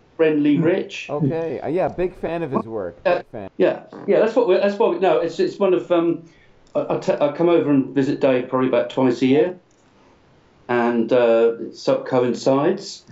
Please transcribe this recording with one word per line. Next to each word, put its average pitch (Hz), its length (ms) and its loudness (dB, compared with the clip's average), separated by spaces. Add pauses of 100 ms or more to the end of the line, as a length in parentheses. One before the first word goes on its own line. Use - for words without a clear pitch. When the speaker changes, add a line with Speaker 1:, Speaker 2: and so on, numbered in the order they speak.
(160)
Speaker 1:
Friendly 147 420 2
Rich. 170 500 -2
Speaker 2:
Okay, 160 520 -4
uh, - 80 -8
yeah, 165 180 -2
big 175 300 -4
fan 170 260 -6
of 151 80 -6
his 131 160 -2
work. 104 300 -8 (100)
Speaker 1:
Uh, 175 120 2
Speaker 2:
Big - 100 -10
fan. 101 300 -14
Speaker 1:
yeah, - 260 0 (240)
yeah, 185 100 4
that's 220 160 2
what 226 140 2
we're, 185 120 4
that's 202 160 0
what 202 140 2
we, 170 80 -4
no, 170 220 2
it's, 170 180 -6
it's 170 220 -2
one 190 120 2
of, 170 200 -2
um, 170 320 0 (500)
I, - 220 -2
I, - 20 -6
t-, - 140 -2
I 147 180 0
come 170 180 0
over 160 220 2
and 135 240 2
visit 139 260 0
Dave 127 280 2
probably 131 180 -2
about 120 240 0
twice 127 320 0
a 135 40 2
year, 160 300 2 (1120)
and, 120 440 0
uh, 117 480 4
it - 160 -12
sort 135 240 0
of - 60 -12
coincides. 135 1040 -2